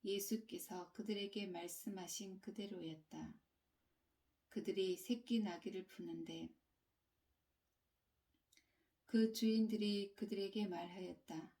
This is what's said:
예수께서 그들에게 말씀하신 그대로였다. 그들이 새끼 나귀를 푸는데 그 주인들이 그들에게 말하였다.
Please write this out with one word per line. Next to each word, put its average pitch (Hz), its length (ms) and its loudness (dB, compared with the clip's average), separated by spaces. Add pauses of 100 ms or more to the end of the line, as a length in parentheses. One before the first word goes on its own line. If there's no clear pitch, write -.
예수께서 196 880 -2
그들에게 202 560 -2
말씀하신 185 920 -6
그대로였다. 160 920 -8 (1120)
그들이 190 480 2
새끼 233 440 2
나귀를 185 460 -2
푸는데 165 640 -6 (2500)
그 220 300 6
주인들이 214 800 4
그들에게 202 520 0
말하였다. 175 960 -6